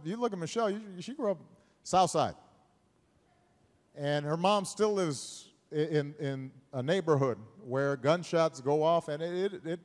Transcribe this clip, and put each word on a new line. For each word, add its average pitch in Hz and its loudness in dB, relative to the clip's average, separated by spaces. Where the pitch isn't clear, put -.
you 175 -4
look 233 -2
at 185 -6
Michelle, 214 0
you, 208 -2
she 220 -10
grew 247 0
up 160 -2
South 180 4
Side. 120 0
And 147 -2
her 151 0
mom 190 2
still 214 0
lives 170 -4
i-, 156 -6
in, 151 0
in 135 -6
a 127 -2
neighborhood 143 2
where 139 0
gunshots 160 2
go 147 2
off, 165 2
and 151 -6
it, 180 -2
it, - -10
it, 170 -4